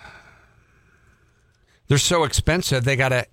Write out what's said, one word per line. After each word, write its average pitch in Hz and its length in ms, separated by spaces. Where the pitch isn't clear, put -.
They're 143 100
so 165 280
expensive, 147 580
they 135 140
gotta, 127 360